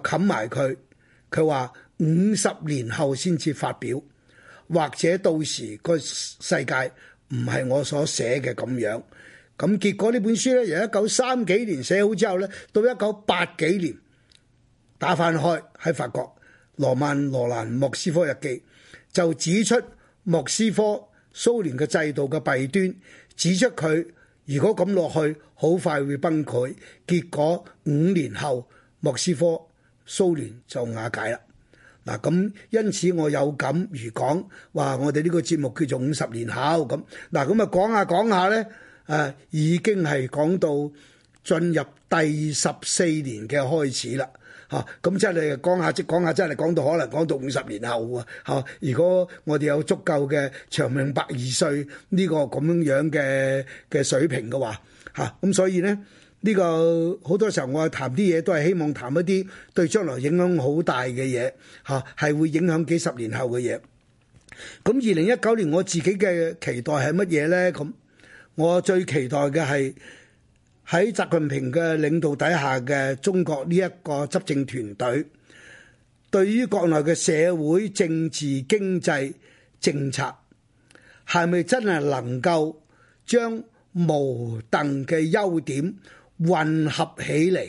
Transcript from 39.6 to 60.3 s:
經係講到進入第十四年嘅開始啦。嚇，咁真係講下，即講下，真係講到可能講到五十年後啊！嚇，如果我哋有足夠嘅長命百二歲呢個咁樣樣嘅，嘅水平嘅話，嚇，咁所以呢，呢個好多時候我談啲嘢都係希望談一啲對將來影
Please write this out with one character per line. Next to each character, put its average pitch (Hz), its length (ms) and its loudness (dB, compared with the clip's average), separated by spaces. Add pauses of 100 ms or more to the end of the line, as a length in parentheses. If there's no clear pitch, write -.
經 196 240 0
係 143 240 0
講 151 320 0
到 147 340 0 (520)
進 170 280 0
入 151 120 0 (240)
第 151 440 0
十 143 160 0 (140)
四 - 240 0
年 135 400 -4
嘅 139 120 -2
開 139 340 0
始 123 240 -6
啦。 131 120 -4 (420)
嚇， 143 160 -4 (160)
咁 185 160 2
真 196 160 2
係 156 220 0
講 180 220 0
下， 160 120 0
即 170 120 -2
講 160 200 0
下， 165 80 2
真 175 200 2
係 147 40 -4
講 156 200 0
到 156 160 2
可 170 80 2
能 135 100 -2
講 143 160 0
到 151 120 -2
五 131 120 -6
十 131 180 -2
年 113 240 -6
後 117 220 -4
啊！ 123 140 -6 (200)
嚇， 135 180 0 (160)
如 127 180 -2
果 180 280 6 (180)
我 151 140 0
哋 143 60 -2
有 147 180 2
足 165 120 2 (100)
夠 143 240 2
嘅 139 240 0 (160)
長 131 240 -2
命 139 220 0
百 - 80 0
二 139 160 -6
歲 143 480 -2 (240)
呢 190 160 2
個 160 100 0
咁 135 240 -2
樣 170 240 2
樣 143 260 2
嘅， 135 540 0 (260)
嘅 143 140 2
水 143 240 2
平 117 220 -4
嘅 135 80 -4
話， 110 200 -4 (380)
嚇， 131 240 -6
咁 190 140 2
所 190 160 4
以 185 100 0
呢， 202 180 0 (420)
呢 214 120 2
個 165 720 2
好 175 140 2
多 208 120 2
時 156 120 0
候 135 60 -4
我 156 200 0
談 131 260 -6
啲 180 220 4
嘢 165 60 0
都 185 100 0
係 151 140 2
希 190 80 4
望 151 180 0
談 123 220 -8
一 - 60 2
啲 190 280 0 (240)
對 170 160 2
將 214 160 2
來 131 140 -4
影 147 180 0